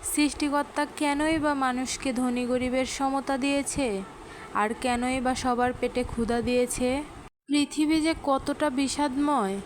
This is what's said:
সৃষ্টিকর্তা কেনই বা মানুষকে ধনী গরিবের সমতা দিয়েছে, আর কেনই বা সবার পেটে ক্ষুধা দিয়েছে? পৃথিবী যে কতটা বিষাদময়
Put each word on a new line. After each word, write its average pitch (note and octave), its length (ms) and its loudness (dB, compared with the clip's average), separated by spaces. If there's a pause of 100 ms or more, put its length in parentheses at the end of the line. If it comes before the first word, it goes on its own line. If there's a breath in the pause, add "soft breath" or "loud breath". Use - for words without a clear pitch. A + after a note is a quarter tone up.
সৃষ্টিকর্তা C#4+ 800 0 (120)
কেনই D4+ 440 2
বা D4 140 2
মানুষকে C4 600 -2
ধনী B3 320 2
গরিবের B3+ 400 2
সমতা C4+ 520 -2
দিয়েছে, C#4 500 0 (680 loud breath)
আর G#3 160 2 (120)
কেনই B3 400 0
বা B3+ 140 0
সবার B3 380 0
পেটে B3 300 -2
ক্ষুধা A#3 380 -2
দিয়েছে? B3 480 2 (580)
পৃথিবী D4 540 2
যে D#4+ 120 2 (100)
কতটা C#4+ 460 0
বিষাদময় C4+ 960 0